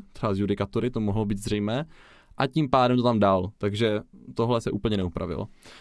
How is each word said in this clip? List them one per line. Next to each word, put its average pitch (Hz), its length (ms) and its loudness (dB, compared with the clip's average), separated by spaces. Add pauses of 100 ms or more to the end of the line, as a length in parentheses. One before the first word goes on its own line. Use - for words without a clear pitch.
(140)
třeba 107 200 -2
z 95 60 -2
judikatury, 101 500 -2
to 117 100 -6
mohlo 104 260 0
být 101 120 -2
zřejmé, 107 480 -2 (540)
a 139 80 0
tím 151 220 0
pádem 123 280 4
to 117 60 4
tam 117 160 4
dal, 95 380 4
takže 107 420 0 (340)
tohle 117 280 0
se - 100 -4
úplně 104 260 -2
neupravilo. 90 500 -4 (340)